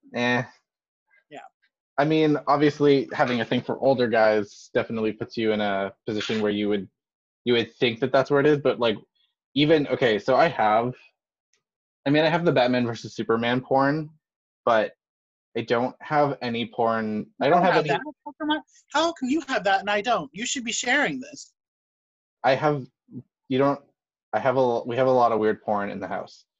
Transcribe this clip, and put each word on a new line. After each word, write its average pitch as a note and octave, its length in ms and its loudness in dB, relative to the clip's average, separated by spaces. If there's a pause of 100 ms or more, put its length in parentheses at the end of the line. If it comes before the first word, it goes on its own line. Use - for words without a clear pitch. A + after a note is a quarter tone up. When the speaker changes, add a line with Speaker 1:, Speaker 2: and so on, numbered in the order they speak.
(140)
Speaker 1:
Eh. B2 280 0 (880)
Speaker 2:
Yeah. C#3+ 100 -18 (580)
Speaker 1:
I C#3+ 60 2
mean, D#3 320 2 (100)
obviously, C#3+ 680 4
having B2 280 0
a A2+ 40 -2
thing B2 180 -2
for - 160 -6
older B2 300 2
guys G#2+ 640 0
definitely A2 400 -2
puts - 240 -10
you A2 160 0
in G#2 80 -2
a G2 320 -2 (140)
position A2 340 -4
where G#2 120 0
you G#2 160 -2
would, G2+ 200 -4 (560)
you A#2+ 100 2
would A#2 220 -2
think A#2 240 0
that B2+ 120 -2
that's C3+ 180 2
where C#3+ 100 4
it C#3 60 2
is, D3+ 120 4
but, C3 200 -2
like, A#2 180 0 (580)
even, D3 340 4
okay, A#2 300 0
so C3 180 0
I E3 120 4
have A2+ 460 0 (1120)
I C#3 40 0
mean, D3+ 140 2
I D#3+ 40 2
have E3 160 0
the E3 80 2
Batman B2 340 2
versus A2+ 280 -10
Superman A#2 480 -2
porn, C#3 480 0 (540)
but A2 280 2 (640)
I A#2 60 -4
don't B2 380 -2
have D3 420 0
any A#2 240 -4
porn, A2 600 -4 (140)
I C3+ 80 0
don't F3 120 4
Speaker 2:
You F3 60 0
Speaker 1:
have F3+ 100 2
Speaker 2:
have D#3 80 2
Speaker 1:
any D#3 60 -4
Speaker 2:
that? F3 100 -2 (260)
How D4 140 -14
come D4+ 100 -4
I, D4+ 80 -2 (340)
how D#4+ 200 0
come C4 160 -8
you D#4 200 -2
have A3 160 -4
that G3 160 0
and G3+ 100 -8
I G#3 100 0
don't? G3+ 340 -2
You G3+ 120 -8
should B3 180 -6
be A3+ 80 -6
sharing A#3+ 480 -2
this. - 320 -18 (880)
Speaker 1:
I C3 140 4
have, C#3+ 280 0 (640)
you C3 100 0
don't, C#3 220 2 (520)
I G#2+ 80 0
have A#2 160 0
a, A#2 280 2
we A#2 120 -4
have C3 100 2
a C3 60 4
lot A#2+ 200 4
of G#2+ 60 0
weird G#2+ 240 0
porn G2+ 280 -4
in G2 100 -10
the F#2 80 -10
house. F2+ 360 -12 (160)